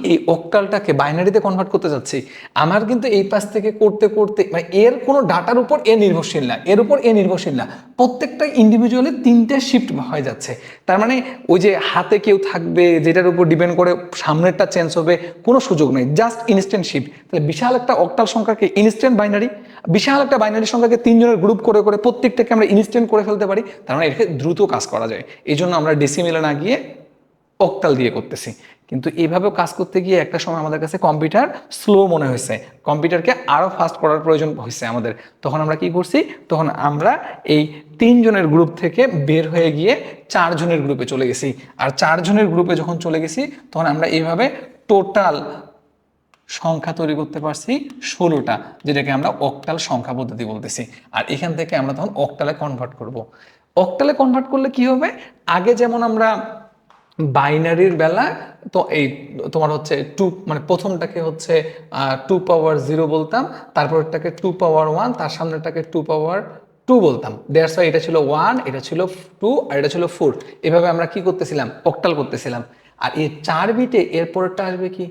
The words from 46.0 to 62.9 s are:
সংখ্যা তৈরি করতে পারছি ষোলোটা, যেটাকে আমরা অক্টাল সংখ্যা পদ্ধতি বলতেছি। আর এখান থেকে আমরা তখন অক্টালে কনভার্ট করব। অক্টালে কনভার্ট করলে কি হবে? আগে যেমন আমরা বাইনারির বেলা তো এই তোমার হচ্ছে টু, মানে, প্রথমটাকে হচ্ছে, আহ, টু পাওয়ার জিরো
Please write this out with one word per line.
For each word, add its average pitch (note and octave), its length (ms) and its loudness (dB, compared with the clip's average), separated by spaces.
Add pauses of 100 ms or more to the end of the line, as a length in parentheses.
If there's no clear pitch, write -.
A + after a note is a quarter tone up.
সংখ্যা E3 460 -4
তৈরি D#3 220 -2
করতে D3+ 240 -6
পারছি D#3 500 -6 (140)
ষোলোটা, C#3 560 0 (240)
যেটাকে C#3+ 280 0
আমরা C#3 180 0 (100)
অক্টাল C#3 380 -4
সংখ্যা C3 360 -6
পদ্ধতি A#2+ 320 -8
বলতেছি। A2 400 -10 (260)
আর A2+ 180 -4
এখান D#3+ 240 -6
থেকে D#3+ 220 -4
আমরা C3+ 180 -2
তখন C#3+ 220 -6
অক্টালে C#3+ 380 -4
কনভার্ট C3+ 460 -8
করব। A#2 260 -12 (500)
অক্টালে F#3+ 380 2
কনভার্ট C4 340 2
করলে C4+ 220 -2
কি B3+ 160 -2
হবে? C4 240 0 (360)
আগে F#3 260 2 (100)
যেমন A#3 220 0
আমরা A3 260 2 (880)
বাইনারির D#3+ 840 2
বেলা F3 240 2 (480)
তো F#3 60 0 (100)
এই D3+ 160 0 (480)
তোমার D#3 180 0
হচ্ছে D3+ 240 -4 (220)
টু, G3 80 2 (220)
মানে, D3+ 200 -4
প্রথমটাকে E3+ 540 -2
হচ্ছে, D#3+ 320 -4 (380)
আহ, C3+ 360 -4
টু F#3 120 2
পাওয়ার D#3+ 360 2 (120)
জিরো D#3 200 0